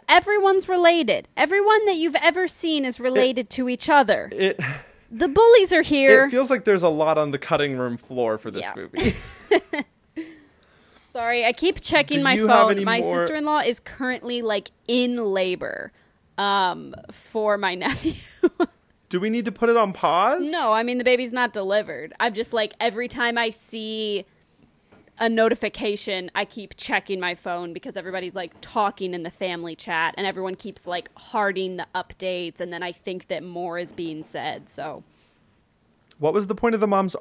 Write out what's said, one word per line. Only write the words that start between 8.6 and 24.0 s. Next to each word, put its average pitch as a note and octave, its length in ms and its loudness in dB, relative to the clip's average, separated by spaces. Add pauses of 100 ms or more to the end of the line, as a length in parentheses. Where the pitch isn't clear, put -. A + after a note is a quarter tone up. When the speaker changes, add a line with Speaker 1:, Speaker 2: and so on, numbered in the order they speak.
Speaker 1:
Yeah. G2+ 100 -6
Speaker 2:
movie. F#3+ 400 -2 (360)
Speaker 1:
<laughs> D#4+ 340 0 (1200)
Sorry, A#3+ 380 -2
I A#3+ 80 2
keep D#4 280 0
checking C#4+ 380 0
Speaker 2:
Do C#4 60 0
Speaker 1:
my C4 100 4
Speaker 2:
you G#3+ 140 2
have G#3+ 180 8
Speaker 1:
phone. G#3+ 60 4
Speaker 2:
any G3+ 120 0
Speaker 1:
My A3+ 160 2
Speaker 2:
more F3 200 0
Speaker 1:
sister-in-law D4+ 400 0
is A#3 180 -2
currently, A#3+ 640 -6
like, G#3+ 280 -4 (180)
in B3 280 2 (160)
labor, F#3 600 -4 (460)
um, F#3 540 0 (200)
for G#3+ 440 -2
my F#3+ 180 0
<laughs> - 20 -6
nephew. F3+ 380 -2 (960)
Speaker 2:
Do F3+ 120 -2
we G#3+ 100 -2
need A3+ 140 -2
to A#3 80 -4
put A#3 160 0
it A#3 80 6
on G#3 160 4
pause? G#3 580 2
Speaker 1:
No, D4+ 220 0
I A3 100 2
mean, B3 160 -2
the B3 60 -2
baby's B3 260 2
not B3 220 -2
delivered. F#3+ 680 -4
I'm A#3 160 0
just, A3 180 -6
like, G#3+ 280 -2
every A3+ 260 -2
time A#3+ 320 -2
I A#3 120 0
see A3 760 -6 (920)